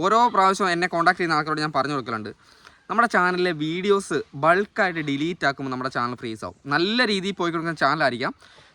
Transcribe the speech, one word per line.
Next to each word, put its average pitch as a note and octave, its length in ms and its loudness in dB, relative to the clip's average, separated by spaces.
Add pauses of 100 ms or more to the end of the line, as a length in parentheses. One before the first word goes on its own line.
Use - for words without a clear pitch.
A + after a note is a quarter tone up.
ഓരോ G#3 180 4 (140)
പ്രാവശ്യം F#3+ 400 4
എന്നെ F3 120 0 (100)
കോൺടാക്ട് E3+ 240 2
ചെയ്യുന്ന E3 180 0
ആൾക്കാരോട് D#3 300 -2
ഞാൻ D3+ 120 -4
പറഞ്ഞു C#3+ 180 -2
കൊടുക്കലുണ്ട്, A2 340 -6 (560)
നമ്മുടെ A3 240 2
ചാനലിലെ F3+ 400 2 (100)
വീഡിയോസ് F#3 540 0 (260)
ബൾക്കായിട്ട് F3+ 680 2
ഡിലീറ്റ് D#3 380 -2
ആക്കുമ്പോൾ C3+ 260 -4
നമ്മുടെ B2+ 200 -4
ചാനൽ B2 280 -4
ഫ്രീസ് A2 240 -8
ആവും. F2 100 -12 (160)
നല്ല G3+ 380 2
രീതിയിൽ G3 280 -2
പോയി E3+ 140 -2
കൊടുക്കുന്ന E3 300 -4
ചാനലായിരിക്കാം, C#3 500 0 (420)